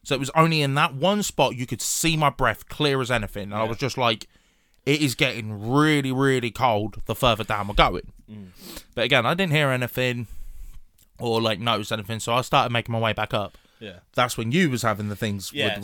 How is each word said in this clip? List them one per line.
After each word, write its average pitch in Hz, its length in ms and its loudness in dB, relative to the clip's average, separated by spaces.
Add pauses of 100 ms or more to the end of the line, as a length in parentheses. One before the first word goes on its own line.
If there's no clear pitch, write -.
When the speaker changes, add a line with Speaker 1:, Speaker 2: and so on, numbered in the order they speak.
Speaker 1:
So 143 120 -2
it 127 40 -2
was 131 120 -4
only 160 300 4
in 139 140 0
that 147 200 2
one 190 260 2
spot 127 340 0
you 127 120 -6
could - 140 -6
see - 360 0
my 151 140 4
breath 117 380 0
clear 139 320 0
as 123 100 -2
anything. 104 320 -2
And 101 120 -8
I 110 80 0
Speaker 2:
Yeah. 110 60 0
Speaker 1:
was 113 80 -4
just 127 220 -2
like, 117 280 0 (580)
"It 143 160 2
is 135 120 2
getting 107 560 -2
really, 143 420 4
really 131 380 2
cold 110 560 0
the 113 80 -2
further 110 300 2
down 104 240 -4
we're 104 80 -6
going." 123 360 2 (200)
Speaker 2:
Mm. 104 160 -16 (480)
Speaker 1:
But 117 80 0
again, 123 240 4
I 147 80 2
didn't 180 180 0
hear 147 160 4
anything 123 580 -2 (920)
or, 113 200 0
like, 110 200 0
notice 110 320 -2
anything, 110 280 -6
so 117 140 -2
I 123 80 2
started 123 300 2
making 117 220 -2
my 113 60 0
way 113 140 2
back 107 180 -2
up. 104 280 -4 (200)
Speaker 2:
Yeah. 92 200 -16 (140)
Speaker 1:
That's 123 240 0
when 113 140 -4
you 165 200 4
was 120 100 -2
having 104 280 -2
the 104 60 -6
things 101 380 -6
Speaker 2:
Yeah, 139 120 -2
Speaker 1:
with 110 100 -2
the 101 80 -8